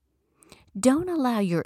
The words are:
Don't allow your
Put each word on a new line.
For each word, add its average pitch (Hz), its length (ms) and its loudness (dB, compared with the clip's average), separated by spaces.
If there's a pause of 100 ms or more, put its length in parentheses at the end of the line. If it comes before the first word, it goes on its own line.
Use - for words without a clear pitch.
(760)
Don't 294 320 2
allow 254 280 -2
your 175 260 0